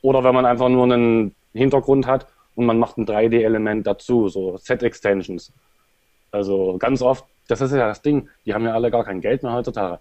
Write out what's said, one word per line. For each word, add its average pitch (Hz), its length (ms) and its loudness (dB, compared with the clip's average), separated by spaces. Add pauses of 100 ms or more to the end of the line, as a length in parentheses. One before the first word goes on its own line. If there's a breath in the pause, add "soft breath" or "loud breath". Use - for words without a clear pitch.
oder 135 220 2
wenn 127 100 4
man 127 120 2
einfach 123 240 2
nur 127 160 4
einen 117 500 2 (180)
Hintergrund 135 540 2
hat 131 200 -2 (280 soft breath)
und 120 100 0
man 117 140 2
macht - 180 -2
ein 110 80 -4
drei 107 220 0
D 117 160 2
Element 107 420 -2
dazu, 107 440 0
so 92 280 -6
Set-Extensions. 101 920 -4 (800)
Also 95 460 -2
ganz 127 240 -2
oft, 127 240 -2 (220)
das 120 140 -2
ist 131 100 -2
ja 127 160 0
das 107 140 -6
Ding, 147 280 -2 (160 soft breath)
die 107 80 -4
haben 110 120 -2
ja 113 80 -2
alle 117 180 0
gar 117 120 0
kein 98 180 -8
Geld 120 220 -2
mehr 120 100 -6
heutzutage. 113 480 -6